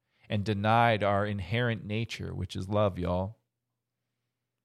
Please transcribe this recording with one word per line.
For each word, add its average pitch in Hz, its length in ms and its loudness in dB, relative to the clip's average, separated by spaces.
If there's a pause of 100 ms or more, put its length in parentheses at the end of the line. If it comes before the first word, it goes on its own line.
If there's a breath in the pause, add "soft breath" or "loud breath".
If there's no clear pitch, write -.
(280 soft breath)
and 107 140 0
denied 107 600 4
our 101 220 2
inherent 104 640 -2
nature, 104 480 -6
which 95 220 -6
is 95 120 -6
love, 104 300 2
y'all, 90 380 -2 (1300)